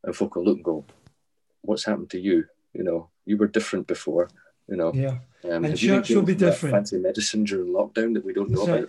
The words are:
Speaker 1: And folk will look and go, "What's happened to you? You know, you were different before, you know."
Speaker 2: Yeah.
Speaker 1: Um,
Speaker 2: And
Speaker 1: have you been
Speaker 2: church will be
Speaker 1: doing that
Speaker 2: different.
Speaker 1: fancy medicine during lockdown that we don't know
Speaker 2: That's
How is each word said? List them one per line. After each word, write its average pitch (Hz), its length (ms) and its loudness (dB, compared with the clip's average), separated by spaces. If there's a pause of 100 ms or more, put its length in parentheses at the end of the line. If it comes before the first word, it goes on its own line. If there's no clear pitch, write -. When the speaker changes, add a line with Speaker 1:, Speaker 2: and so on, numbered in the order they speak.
Speaker 1:
And 90 120 -6
folk - 200 -4
will 87 100 -2
look 104 120 4
and - 80 -14
go, 80 200 -2 (760)
"What's - 240 -2
happened 107 260 -4
to 92 80 -6
you? 98 260 2 (280)
You - 100 -6
know, 85 260 -4 (160)
you 104 120 0
were 104 100 2
different 101 400 -2
before, - 420 -2 (380)
you 98 80 -6
know." 90 180 0
Speaker 2:
Yeah. 131 240 -2 (280)
Speaker 1:
Um, 170 180 -2
Speaker 2:
And - 20 0
Speaker 1:
have 151 160 -2
you 214 100 4
been 196 120 4
Speaker 2:
church 214 120 2
will 202 80 6
be 180 120 2
Speaker 1:
doing 190 40 -4
that 175 120 6
Speaker 2:
different. 139 240 0
Speaker 1:
fancy 101 240 0
medicine 107 460 0
during 95 280 -2
lockdown 113 400 0
that 104 100 0
we 95 100 -8
don't 98 180 -2
know 107 140 2
Speaker 2:
That's - 240 2